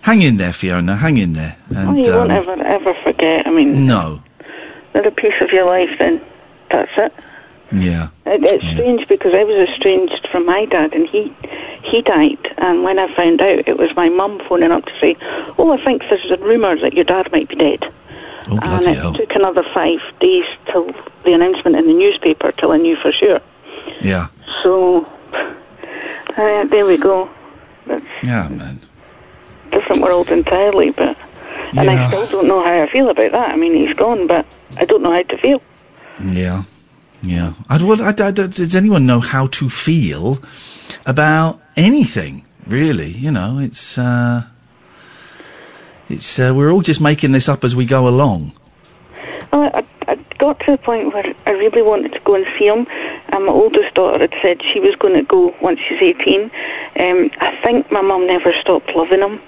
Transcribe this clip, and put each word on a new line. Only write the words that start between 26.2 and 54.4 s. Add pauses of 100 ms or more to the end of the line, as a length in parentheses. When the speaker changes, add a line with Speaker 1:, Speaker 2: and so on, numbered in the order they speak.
Speaker 2:
uh,
there
we
go. (560)
That's (200)
Speaker 1:
Yeah,
man. (920)
Speaker 2:
different
world
entirely,
but (600)
and
I
Speaker 1:
Yeah.
Speaker 2:
still
don't
know
how
I
feel
about
that.
I
mean,
he's
gone,
but (300)
I
don't
know
how
to
feel. (600)
Speaker 1:
Yeah, (580)
yeah. (160)
I'd,
well,
I, (100)
I,
I,
does
anyone
know
how
to
feel (640)
about (160)
anything, (200)
really?
You
know,
it's,
uh, (1700)
it's,
uh,
we're
all
just
making
this
up
as
we
go
along. (1000)
Speaker 2:
Well,
I, (220)
I (240)
got
to
the
point
where (120)
I
really
wanted
to
go
and (120)
see
him, (420)
and
my
oldest
daughter
had